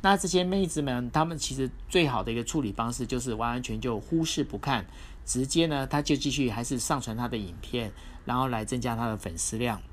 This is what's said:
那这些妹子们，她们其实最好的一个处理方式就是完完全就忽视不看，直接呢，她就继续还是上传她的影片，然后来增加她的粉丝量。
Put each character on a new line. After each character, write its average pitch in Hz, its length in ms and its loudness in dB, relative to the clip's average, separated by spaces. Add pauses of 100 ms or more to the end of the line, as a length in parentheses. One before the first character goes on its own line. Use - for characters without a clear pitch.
那 196 160 6
这 190 100 0
些 180 160 4
妹 185 240 4
子 156 160 -2
们， 123 300 0
她 156 120 4
们 165 140 -4
其 - 160 -4
实 131 160 0 (180)
最 170 200 6
好 113 160 2
的 113 80 -2
一 - 20 0
个 117 80 0
处 156 200 0
理 104 100 0
方 117 200 -2
式 120 140 -2
就 123 140 -2
是 123 140 -2
完 117 160 0
完 123 120 -2
全 110 180 -4
就 117 200 -2
忽 165 240 2
视 156 180 0
不 117 160 -2
看， 120 260 0 (400)
直 127 220 0
接 165 200 4
呢， 139 200 0
她 147 160 2
就 147 140 4
继 131 160 0
续 131 180 2
还 117 140 -4
是 123 160 -2
上 139 200 0
传 110 160 -4
她 120 120 -2
的 120 80 -4
影 95 240 -6
片， 113 320 -4 (320)
然 123 120 0
后 131 120 2
来 113 160 0
增 123 160 -2
加 120 160 0
她 117 100 0
的 110 100 0
粉 87 220 -6
丝 - 180 -2
量。 113 240 0 (120)